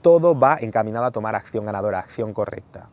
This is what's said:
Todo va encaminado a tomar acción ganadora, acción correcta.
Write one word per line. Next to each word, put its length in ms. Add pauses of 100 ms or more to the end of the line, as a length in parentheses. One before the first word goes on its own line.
Todo 380
va 220
encaminado 440
a 60
tomar 240
acción 300
ganadora, 340
acción 320
correcta. 600